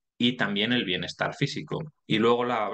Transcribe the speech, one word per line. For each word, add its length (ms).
y 200
también 340
el 140
bienestar 480
físico. 480
Y 140
luego 260
la, 280